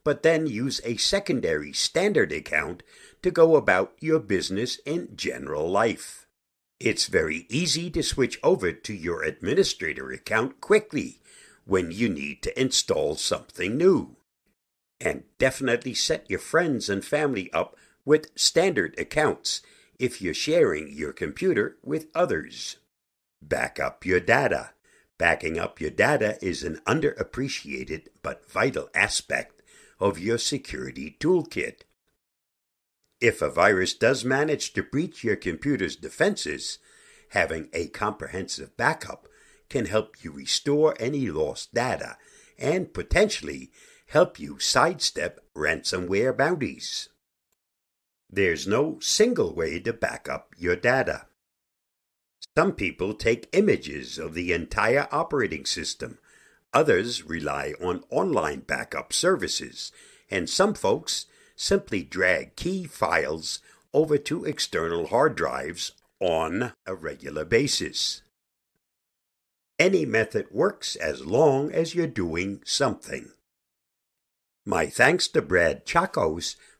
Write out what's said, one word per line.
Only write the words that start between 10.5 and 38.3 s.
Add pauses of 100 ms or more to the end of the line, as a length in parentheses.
quickly (440)
when
you
need
to
install
something
new. (840)
And (140)
definitely
set
your
friends
and
family
up (300)
with
standard
accounts (380)
if
you're
sharing
your
computer
with
others. (680)
Back
up
your
data. (440)
Backing
up
your
data
is
an
underappreciated (140)
but
vital
aspect (380)
of
your
security
toolkit. (1400)
If
a
virus
does
manage
to
breach
your
computer's
defenses, (520)
having
a
comprehensive